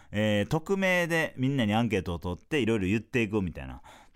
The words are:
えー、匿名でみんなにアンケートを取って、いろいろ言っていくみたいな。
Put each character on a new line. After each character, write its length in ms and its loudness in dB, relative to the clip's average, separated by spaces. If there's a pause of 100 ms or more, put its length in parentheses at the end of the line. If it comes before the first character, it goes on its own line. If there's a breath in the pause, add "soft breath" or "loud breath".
(120 loud breath)
え 360 2
ー、 20 -6
匿 280 -2
名 300 2
で 300 0
み 100 0
ん 100 0
な 80 2
に 80 2
ア 80 4
ン 80 0
ケ 100 2
ー 40 -2
ト 120 -4
を 40 -6
取 200 -6
っ 40 -20
て、 160 -2
い 60 2
ろ 100 4
い 40 2
ろ 80 0
言 100 2
っ 40 -2
て 200 -2
い 80 0
く 120 0
み 120 -4
た 100 -12
い 40 -12
な。 140 -14 (340 loud breath)